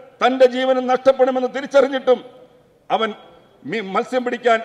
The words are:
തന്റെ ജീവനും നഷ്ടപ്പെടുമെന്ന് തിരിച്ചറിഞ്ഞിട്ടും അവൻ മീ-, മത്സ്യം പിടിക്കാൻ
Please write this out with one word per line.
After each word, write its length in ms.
തന്റെ 220
ജീവനും 380
നഷ്ടപ്പെടുമെന്ന് 600
തിരിച്ചറിഞ്ഞിട്ടും 640
അവൻ 140
മീ-, 240
മത്സ്യം 300
പിടിക്കാൻ 400